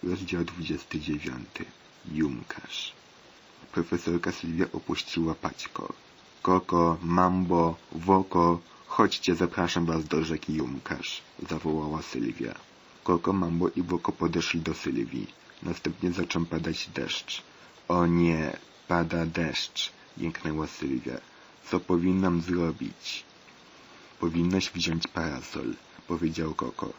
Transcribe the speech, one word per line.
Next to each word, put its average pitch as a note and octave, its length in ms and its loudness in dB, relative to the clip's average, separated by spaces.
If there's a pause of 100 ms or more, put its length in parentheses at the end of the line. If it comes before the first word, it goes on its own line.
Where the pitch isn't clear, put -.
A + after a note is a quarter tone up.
Rozdział F2+ 400 -2
dwudziesty D#2+ 560 -6
dziewiąty. D2 640 -6 (400)
Jumkarz. - 880 -4 (800)
Profesorka E2+ 600 -2
Sylwia E2+ 400 -2
opuściła E2 640 -2
paćko. - 580 -8 (480)
„Koko, F2 600 4
Mambo, F2 760 4 (140)
Woko, E2+ 680 4 (240)
chodźcie, - 500 4
zapraszam F2 500 0
was D#2+ 200 0
do D#2 180 0
rzeki D#2 300 -4
Jumkarz”, C2+ 680 -4 (280)
zawołała D#2 520 -2
Sylwia. A#1 540 -6 (480)
Koko, F2+ 300 2
Mambo E2+ 360 2
i - 120 -2
Woko F2 300 -2
podeszli E2+ 500 0
do D#2+ 120 -2
Sylwii. A1+ 540 -4 (360)
Następnie E2+ 480 -4
zaczął E2+ 340 -2
padać E2 440 -4
deszcz. - 540 -6 (440)
„O F2 180 4
nie, E2+ 520 4 (300)
pada E2+ 380 2
deszcz”, - 680 -4 (240)
jęknęła D#2 500 -4
Sylwia. B1 500 -4 (480)
„Co F#2 140 2
powinnam F2+ 640 4
zrobić?” - 840 -2 (960)
„Powinnaś E2+ 520 2
wziąć E2 360 -2
parasol”, D2+ 680 -4 (320)
powiedział D#2+ 460 -2
Koko. - 460 -6